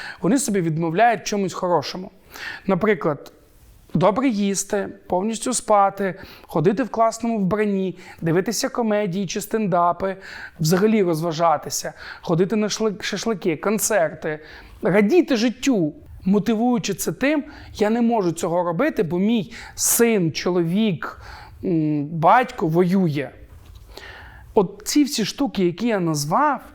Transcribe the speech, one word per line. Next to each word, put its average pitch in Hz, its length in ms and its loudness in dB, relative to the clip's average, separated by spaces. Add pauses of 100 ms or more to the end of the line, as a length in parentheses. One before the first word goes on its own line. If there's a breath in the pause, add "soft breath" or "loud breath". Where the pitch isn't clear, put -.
(200 loud breath)
вони 214 180 2
собі 202 220 0
відмовляють 170 600 2
в - 40 -14
чомусь 196 280 -2
хорошому. 180 580 -2 (560 loud breath)
Наприклад, 175 680 0 (600)
добре 208 340 4
їсти, 196 600 -2 (180)
повністю 214 480 -2
спати, 196 600 2 (280 loud breath)
ходити 185 400 0
в 214 60 -4
класному 226 500 0
вбранні, 196 600 0 (220 loud breath)
дивитися 180 480 0
комедії 208 580 -2
чи 208 140 -6
стендапи, 185 760 0 (440 loud breath)
взагалі 196 420 4
розважатися, 160 880 0 (300 loud breath)
ходити 185 340 0
на 208 120 0
шли-, 220 340 -2
шашлики, 185 540 -2
концерти, 175 840 -2 (420 loud breath)
радіти 220 540 4
життю, 208 580 0 (300)
мотивуючи 220 680 2
це - 180 -4
тим: 285 320 0 (300 loud breath)
"Я 208 160 2
не 233 120 2
можу 226 300 2
цього 175 300 0
робити, 175 400 0
бо 175 160 -2
мій 214 340 0 (220 loud breath)
син, 220 580 2
чоловік, 180 880 -2 (440 loud breath)
м, 151 420 0
батько 170 600 2
воює". 170 640 2 (1200 loud breath)
От - 300 0
ці 294 200 2
всі 226 200 -2
штуки, 202 400 -2
які 175 220 -2
я 214 140 0
назвав, 175 600 0 (140)